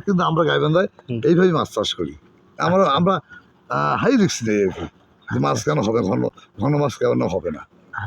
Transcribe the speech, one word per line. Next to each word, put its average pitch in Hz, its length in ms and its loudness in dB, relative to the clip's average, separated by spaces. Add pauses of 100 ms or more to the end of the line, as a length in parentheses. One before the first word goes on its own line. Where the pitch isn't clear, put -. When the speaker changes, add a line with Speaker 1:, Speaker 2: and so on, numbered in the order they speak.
Speaker 1:
কিন্তু 180 180 0
আমরা 160 200 2
গাইবান্ধায় 151 440 2 (220)
Speaker 2:
হুম। 117 140 -4
Speaker 1:
এইভাবেই 175 280 4
মাছ 123 220 -2
চাষ 104 200 -2
করি। 78 220 -6 (420)
আমরা, 170 240 2
Speaker 2:
আচ্ছা। 147 140 2
Speaker 1:
আমরা, 175 240 2 (500)
আহ, 143 280 -2
হাই 254 200 2
রিস্ক 160 320 0
নেই 104 140 2
আর 95 60 2
কি। - 160 -6 (480)
যে 117 60 0
মাছ 139 180 0
Speaker 2:
আচ্ছা। 151 160 -2
Speaker 1:
কেন 151 100 0
হবে, 113 160 0
ঘন, 120 280 0 (320)
ঘন 143 180 0
মাছ 143 180 -2
কেন 123 260 0
হবে 90 300 -2
না? 73 80 -10
Speaker 2:
আচ্ছা, - 480 -14